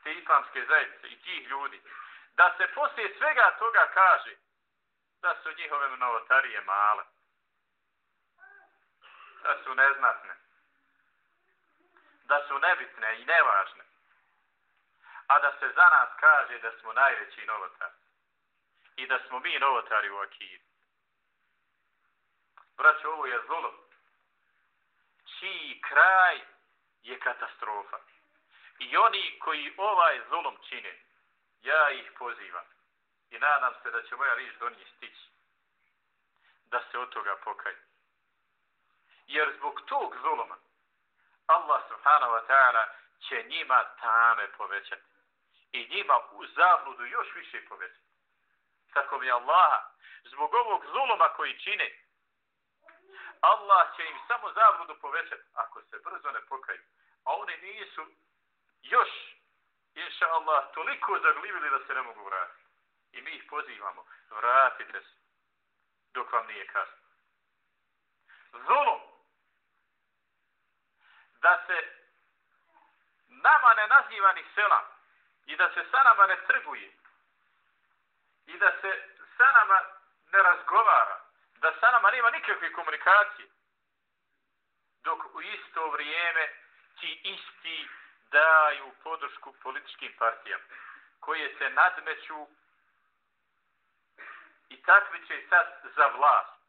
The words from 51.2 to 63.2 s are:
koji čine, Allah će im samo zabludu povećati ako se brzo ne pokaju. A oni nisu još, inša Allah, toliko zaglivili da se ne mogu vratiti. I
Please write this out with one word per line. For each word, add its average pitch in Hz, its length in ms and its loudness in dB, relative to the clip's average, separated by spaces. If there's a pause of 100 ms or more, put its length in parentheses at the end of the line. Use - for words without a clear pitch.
koji 143 300 -6
čine, 185 460 -8 (1400)
Allah 196 560 4
će 165 100 -10
im 156 200 -14
samo 226 260 -6
zabludu 180 480 2
povećati 147 420 -10 (120)
ako 113 280 -10
se - 220 -20
brzo 147 260 -12
ne - 160 -12
pokaju. - 360 -14 (420)
A - 120 -4
oni 180 200 -12
nisu 190 500 -16 (760)
još, 233 260 0 (840)
inša 175 340 -6
Allah, 156 360 0 (100)
toliko 190 440 -6
zaglivili 151 520 -2
da 135 160 -4
se 139 80 -8
ne 131 80 -4
mogu 110 220 -14
vratiti. 95 440 -10 (440)
I 123 100 -20